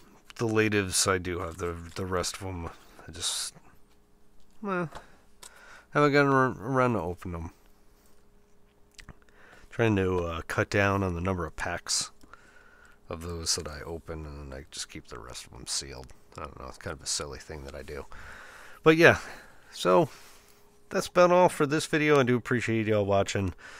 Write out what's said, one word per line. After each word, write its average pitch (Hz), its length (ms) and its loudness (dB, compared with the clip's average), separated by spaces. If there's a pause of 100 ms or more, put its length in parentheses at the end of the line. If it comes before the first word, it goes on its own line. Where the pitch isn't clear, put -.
(380)
the 120 100 -2
latives, 104 580 2
I 95 140 4
do 87 200 -4
have 82 180 -8
the, 85 180 -4 (200)
the 95 120 -4
rest 90 300 -2
of 95 100 -10
'em. 85 220 -8 (380)
I - 40 -14
just, - 420 -6 (1120)
well, 180 260 -2 (1000)
haven't 147 220 4
gotten 143 180 6
ar-, 131 280 4
around 127 340 2
to 101 80 0
open 87 340 -6
'em. 85 160 -8 (2250)
Trying 110 280 2
to, 92 220 2
uh, 82 280 -4
cut - 240 -2
down 101 320 2
on 92 100 -2
the 85 80 -6
number 90 240 -2
of 73 100 -12
packs - 540 -6 (1000)
of 82 120 -8
those 85 340 -6
that 80 120 -8
I 73 140 -12
open, 80 440 -12
and 71 260 -14
then 65 60 -14
I 69 140 -16
just - 180 -12
keep - 200 -16
the 64 100 -14
rest 62 260 -16
of - 80 -20
'em 60 140 -16
sealed. 64 400 -10 (280)
I - 60 -12
don't 73 180 -14
know, 65 80 -14
it's - 100 -16
kind 82 180 -10
of 71 60 -18
a - 60 -10
silly 71 320 -6
thing 76 240 -14
that 67 100 -14
I 69 80 -12
do. 69 240 -12 (800)
But 160 120 8
yeah, 170 220 8 (540)
so 180 360 4 (840)
that's 190 180 -4
about 180 240 6
all 180 180 8
for - 160 2
this 151 220 0
video. 151 320 4
I 131 40 4
do 123 120 4
appreciate 113 500 0
y'all 104 220 2
watching. 98 480 2 (240)